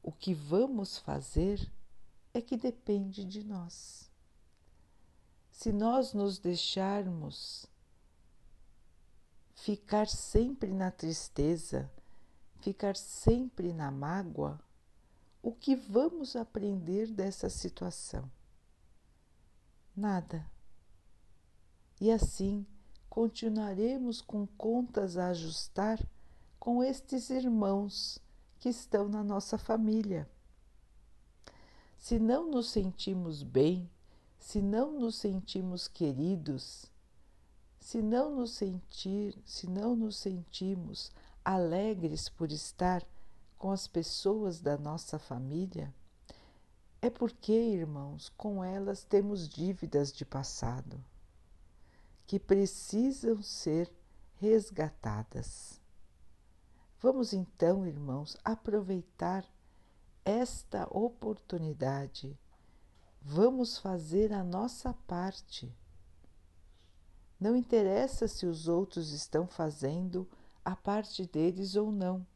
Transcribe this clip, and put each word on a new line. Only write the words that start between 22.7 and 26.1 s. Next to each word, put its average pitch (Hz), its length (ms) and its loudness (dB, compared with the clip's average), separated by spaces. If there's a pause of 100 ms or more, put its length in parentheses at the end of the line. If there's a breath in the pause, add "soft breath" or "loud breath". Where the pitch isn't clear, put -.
continuaremos 226 1040 0
com 208 260 -4
contas 214 680 0
a 180 120 2
ajustar 180 680 0 (640 soft breath)